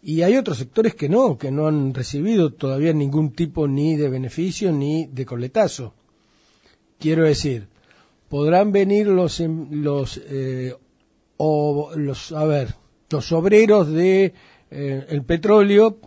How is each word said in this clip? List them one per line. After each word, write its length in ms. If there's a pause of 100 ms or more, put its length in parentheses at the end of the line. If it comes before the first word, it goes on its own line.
Y 200
hay 160
otros 180
sectores 380
que 160
no, 260
que 140
no 160
han 260
recibido 640
todavía 400
ningún 380
tipo 360
ni 280
de 120
beneficio 640
ni 340
de 200
coletazo. 640 (1040)
Quiero 260
decir, 440 (640)
podrán 420
venir 360
los 320
em-, 280 (140)
los, 420
eh, 500 (640)
o-, 600
los, 360
a 120
ver, 300 (360)
los 220
obreros 560
de, 440 (380)
eh, 400
el 140
petróleo 840